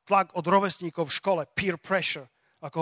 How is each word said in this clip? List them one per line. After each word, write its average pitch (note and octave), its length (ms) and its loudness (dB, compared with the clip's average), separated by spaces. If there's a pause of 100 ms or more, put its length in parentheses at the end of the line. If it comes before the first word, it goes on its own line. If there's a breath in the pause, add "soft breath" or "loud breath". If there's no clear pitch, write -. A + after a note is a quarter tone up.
tlak F#3+ 320 2
od E3 80 -4
rovesníkov F3 640 0
v - 80 -2
škole, F#3 240 0 (120)
peer F3+ 280 -2
pressure, D#3+ 480 -2 (320)
ako D3+ 200 -12